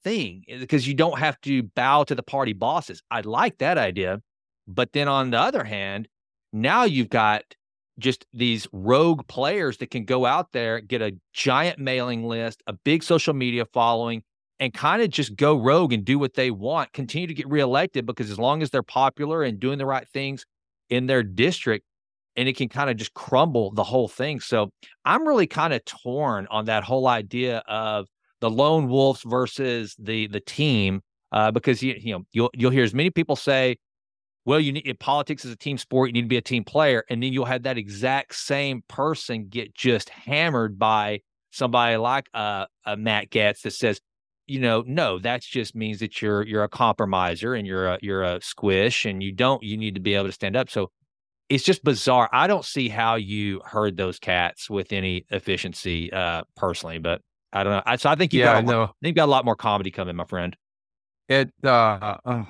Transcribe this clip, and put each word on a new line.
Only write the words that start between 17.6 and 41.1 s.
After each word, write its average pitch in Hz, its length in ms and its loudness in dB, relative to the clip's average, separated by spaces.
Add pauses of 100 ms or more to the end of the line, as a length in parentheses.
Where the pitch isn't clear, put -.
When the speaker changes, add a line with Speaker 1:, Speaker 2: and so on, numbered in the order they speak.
Speaker 1:
because 113 240 -6
as 98 80 -8
long 143 240 2
as 143 80 -2
they're 131 120 0
popular 143 640 0
and 107 160 -4
doing 135 180 -2
the 135 80 -4
right 131 220 -4
things 139 360 -6 (460)
in 123 160 0
their 131 160 4
district, 110 640 0 (500)
and 127 120 0
it 131 80 -2
can 127 120 -2
kinda 139 260 -2
just 110 200 -10
crumble 127 580 2
the 104 120 0
whole 117 240 0
thing. 135 320 -6
So 107 300 0 (340)
I'm 240 240 2
really 226 200 4
kinda 156 320 0
torn 123 680 -4
on 107 160 -2
that 110 180 0
whole 131 240 2
idea 117 500 0 (100)
of 107 400 -4 (320)
the 113 100 0
lone 143 380 4
wolves 135 360 4
versus 120 720 -2
the, 110 300 -4
the 101 120 -6
team, 104 600 0 (300)
uh, 107 200 4
because 123 300 0
you, 127 180 -2
you 110 140 -6
know, 92 180 -10
you'll, 117 220 2
you'll 127 180 2
hear 131 120 4
as 104 100 0
many 160 160 2
people 160 260 0
say, 131 400 2 (720)
"Well, 147 140 4
you 143 120 0
need, 135 280 -6
politics 143 440 -2
is 120 80 -12
a 107 40 -16
team 143 220 -6
sport. 131 320 0
You 117 40 -4
need 120 80 2
to 117 60 -4
be 123 100 2
a 110 40 -4
team 117 220 -2
player." 143 460 2
And 120 120 -4
then 131 100 -2
you'll 131 140 -2
have 127 180 -2
that 127 140 -4
exact 113 580 -4
same 139 520 -4
person 127 600 -4
get 104 260 -10
just 120 360 2
hammered 131 680 -2
by 107 420 2 (320)